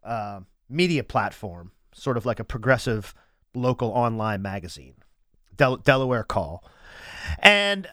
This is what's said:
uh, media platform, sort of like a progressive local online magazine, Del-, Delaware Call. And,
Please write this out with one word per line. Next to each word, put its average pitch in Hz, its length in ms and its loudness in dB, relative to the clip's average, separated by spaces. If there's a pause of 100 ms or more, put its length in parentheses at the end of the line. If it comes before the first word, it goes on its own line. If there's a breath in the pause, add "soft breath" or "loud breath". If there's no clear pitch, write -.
uh, 104 380 -8 (260)
media 160 360 0
platform, 92 680 -6 (220)
sort 123 240 -4
of 110 80 -4
like 120 140 -2
a 113 40 -8
progressive 117 720 0 (400)
local 123 360 0
online 110 520 0
magazine, 95 540 -10 (600)
Del-, 131 220 4
Delaware 131 460 2
Call. 85 400 -6 (720 loud breath)
And, 202 560 4